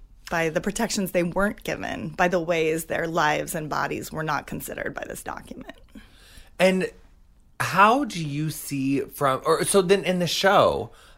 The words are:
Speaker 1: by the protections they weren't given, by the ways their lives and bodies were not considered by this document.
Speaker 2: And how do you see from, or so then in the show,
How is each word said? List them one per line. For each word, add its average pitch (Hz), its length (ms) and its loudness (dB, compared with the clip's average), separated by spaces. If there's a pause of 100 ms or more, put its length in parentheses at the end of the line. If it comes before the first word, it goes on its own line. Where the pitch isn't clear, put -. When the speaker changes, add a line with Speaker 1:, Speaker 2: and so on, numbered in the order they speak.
(320)
Speaker 1:
by 165 180 0
the 170 120 -2
protections 202 500 -2
they 175 120 2
weren't 190 400 -2
given, - 460 -6
by 180 180 2
the 180 120 2
ways 165 460 0
their - 220 -4
lives 151 460 0
and 156 160 -6
bodies 147 420 -4
were 156 120 -6
not 151 240 -4
considered - 480 -8
by - 120 -8
this - 140 -12
document. - 560 -14 (840)
Speaker 2:
And 185 300 4 (720)
how 214 440 6
do 196 200 -6
you 147 280 -2
see 135 500 -2
from, 135 420 -2
or 160 200 4
so 196 180 4
then 180 220 2
in 180 160 0
the 175 80 0
show, 117 640 4 (260)